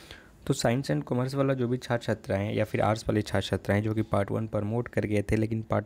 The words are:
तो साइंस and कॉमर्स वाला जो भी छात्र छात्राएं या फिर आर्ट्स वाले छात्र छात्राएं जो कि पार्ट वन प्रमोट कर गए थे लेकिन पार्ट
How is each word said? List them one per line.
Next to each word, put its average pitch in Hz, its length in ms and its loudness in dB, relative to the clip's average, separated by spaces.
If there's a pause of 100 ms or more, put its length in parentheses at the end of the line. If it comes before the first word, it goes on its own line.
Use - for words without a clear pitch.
(460)
तो 139 80 2
साइंस 135 360 0
and 147 120 0
कॉमर्स 127 320 -2
वाला 139 200 2
जो 123 140 0
भी 127 80 0
छात्र 120 280 -2
छात्राएं 104 500 -2
या 110 100 2
फिर 110 160 -2
आर्ट्स 107 280 2
वाले 107 140 2
छात्र - 240 0
छात्राएं 101 360 2
जो 107 120 -2
कि 110 80 0
पार्ट 101 280 0
वन 110 160 -2
प्रमोट 107 420 -2
कर - 180 0
गए 104 160 2
थे 107 140 2
लेकिन 110 260 0
पार्ट 107 240 0